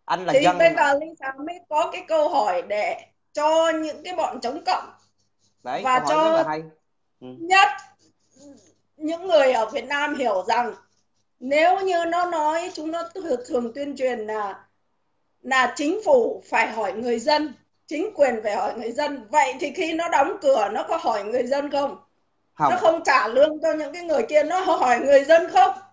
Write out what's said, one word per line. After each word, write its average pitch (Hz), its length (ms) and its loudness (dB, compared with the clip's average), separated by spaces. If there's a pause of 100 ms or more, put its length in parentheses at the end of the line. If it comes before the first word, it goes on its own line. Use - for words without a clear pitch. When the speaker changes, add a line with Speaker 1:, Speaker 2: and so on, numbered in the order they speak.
Speaker 1:
Anh 175 220 -2
là 165 60 2
Speaker 2:
Thì 277 120 6
Speaker 1:
dân 359 140 4
Speaker 2:
bây 330 120 6
Speaker 1:
mà. 320 60 -2 (160)
Speaker 2:
giờ 285 80 2
Lisa 294 320 -10 (140)
mới 349 220 -14
có 320 240 0
cái 349 160 -12
câu 311 200 2
hỏi 214 340 0
để 202 340 -4 (360)
cho 320 380 2
những 311 340 -4
cái 359 120 -10
bọn 254 240 -4
chống 285 260 -6
cộng - 180 -2 (800)
Speaker 1:
Đấy, 139 220 -6
Speaker 2:
và 254 140 2
Speaker 1:
câu - 80 -2
hỏi 311 180 2
rất 320 60 2
Speaker 2:
cho 330 60 4
Speaker 1:
là 320 120 2
hay. 160 140 -6 (580)
Ừ. - 60 -18 (140)
Speaker 2:
nhất 381 280 4 (1300)
những 330 300 -6
người 277 260 6
ở 226 140 0
Việt 233 220 -6
Nam 285 260 -2
hiểu 208 340 -2
rằng 226 260 0 (680)
nếu 320 400 2
như 349 280 -2
nó 349 180 -2
nói, 330 480 -2
chúng 311 160 -10
nó 339 120 -6 (120)
thường, 311 340 -4
thường 240 260 -4
tuyên 285 220 -8
truyền 254 220 -2
là, 214 460 -8 (800)
là 254 340 0
chính 339 280 -2
phủ 240 460 4
phải 226 220 2
hỏi 214 200 -4
người 233 260 -4
dân, 294 360 0 (320)
chính 339 280 -6
quyền 247 280 2
phải 208 140 -2
hỏi 208 200 -4
người 233 160 -8
dân. 277 380 -6
Vậy 269 300 2
thì 285 160 -6
khi 330 160 -4
nó 330 160 -4
đóng 320 240 2 (100)
cửa, 247 300 2
nó 294 160 -4
có 330 140 -2
hỏi 220 220 -2
người 247 220 -2
dân 285 240 -4
không? 277 260 -2 (580)
Speaker 1:
Không. 156 180 0
Speaker 2:
Nó 370 80 2
không 330 240 2
trả 220 240 2
lương 294 340 2
cho 320 100 0
những 294 200 -6
cái 349 100 -12
người 311 260 -2
kia, 294 140 2
nó 349 180 -2
hỏi 285 400 2
người 277 240 6
dân 330 280 4
không? 381 180 6 (220)